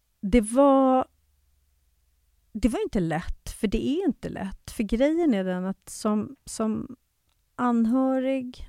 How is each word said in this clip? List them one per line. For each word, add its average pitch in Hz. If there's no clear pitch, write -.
det 208
var, 262
det 220
var 311
inte 302
lätt, 160
för -
det 220
är 330
inte -
lätt. -
För -
grejen 277
är 190
den 180
att -
som, 214
som 220
anhörig, 254